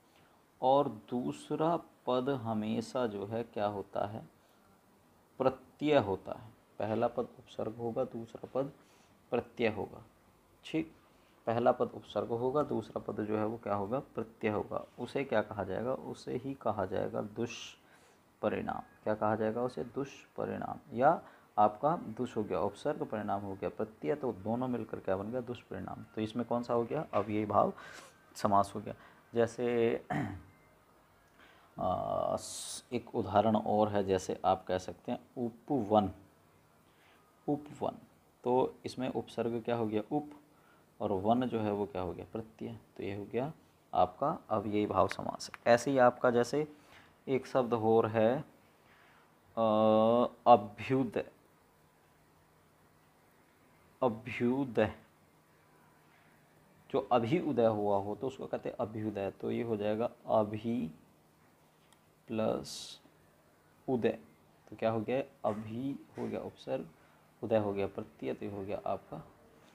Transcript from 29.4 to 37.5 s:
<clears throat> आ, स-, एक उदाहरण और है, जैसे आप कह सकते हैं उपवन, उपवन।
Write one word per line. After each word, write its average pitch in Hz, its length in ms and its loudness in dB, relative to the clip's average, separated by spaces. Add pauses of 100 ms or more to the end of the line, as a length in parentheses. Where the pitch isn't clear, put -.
<clears throat> 104 380 -6 (1300)
आ, 50 560 0
स-, - 560 -10
एक - 220 -6
उदाहरण 104 420 4
और 107 320 4
है, 101 160 2
जैसे 95 400 0
आप 92 220 4
कह 92 120 0
सकते - 340 -8
हैं 120 340 -6
उपवन, 107 640 2 (1400)
उपवन। - 440 -4 (520)